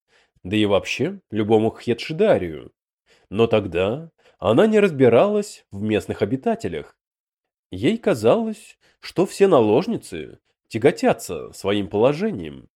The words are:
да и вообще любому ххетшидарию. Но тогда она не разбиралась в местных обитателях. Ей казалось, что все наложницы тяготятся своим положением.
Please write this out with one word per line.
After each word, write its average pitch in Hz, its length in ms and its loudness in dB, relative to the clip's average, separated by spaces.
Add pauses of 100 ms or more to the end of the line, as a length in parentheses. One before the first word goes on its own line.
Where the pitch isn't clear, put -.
(440)
да 92 120 -4
и 107 100 2
вообще 120 560 -2 (100)
любому 107 400 2
ххетшидарию. 95 1000 -4 (580)
Но 113 180 0
тогда 104 640 -2 (260)
она 131 300 2
не 214 120 2
разбиралась 175 920 2
в 101 100 -12
местных 107 400 -4
обитателях. 107 760 -4 (760)
Ей 131 260 -2
казалось, 196 800 -2 (220)
что - 260 -4
все 196 220 2
наложницы 110 920 0 (280)
тяготятся 113 840 -2
своим 101 360 -4
положением. 107 880 -2